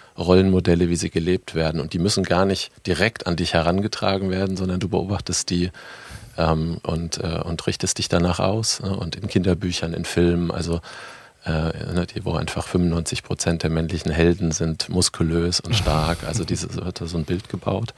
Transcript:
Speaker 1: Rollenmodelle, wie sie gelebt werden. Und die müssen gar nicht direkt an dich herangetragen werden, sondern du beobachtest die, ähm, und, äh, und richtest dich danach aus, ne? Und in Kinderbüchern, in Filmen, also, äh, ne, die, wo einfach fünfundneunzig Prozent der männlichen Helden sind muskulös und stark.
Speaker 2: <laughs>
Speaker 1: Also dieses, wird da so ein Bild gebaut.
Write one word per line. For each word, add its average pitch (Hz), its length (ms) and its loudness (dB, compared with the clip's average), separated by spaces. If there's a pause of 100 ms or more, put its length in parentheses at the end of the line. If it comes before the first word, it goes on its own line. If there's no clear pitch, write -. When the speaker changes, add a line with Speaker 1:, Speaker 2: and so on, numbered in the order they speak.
(180)
Speaker 1:
Rollenmodelle, 90 720 6
wie 85 80 2
sie 80 140 -2
gelebt 90 440 -2
werden. 80 260 0
Und 76 120 -6
die 92 80 -2
müssen 95 240 2
gar 87 200 4
nicht 98 280 -2 (160)
direkt 110 400 0
an 87 80 0
dich 85 180 -2
herangetragen 95 760 0
werden, 95 260 -2
sondern 92 240 -2
du 98 80 -2
beobachtest 92 600 -2
die, 87 120 0 (800)
ähm, 80 440 2
und, 85 360 -4
äh, 82 260 -4
und 85 220 -6
richtest - 320 -2
dich - 100 -4
danach 87 320 2
aus, 104 400 0
ne? 98 160 -2
Und 82 180 -4
in 101 140 -6
Kinderbüchern, 87 640 0
in 85 140 -4
Filmen, 85 440 2
also, 85 300 -2 (640)
äh, 82 60 -4
ne, 80 560 -2
die, - 180 -10
wo 87 80 -2
einfach 80 340 -4
fünfundneunzig 85 560 0
Prozent 85 400 -2
der 80 60 2
männlichen 82 420 -2
Helden 85 420 4
sind 82 360 -2
muskulös 85 720 0
und - 160 -2
stark. 78 460 2
Speaker 2:
<laughs> - 40 -8
Speaker 1:
Also 80 180 -2
dieses, 80 320 -4
wird 85 220 -6
da 87 80 -6
so 85 120 -2
ein 80 60 0
Bild 90 260 -4
gebaut. 101 480 -2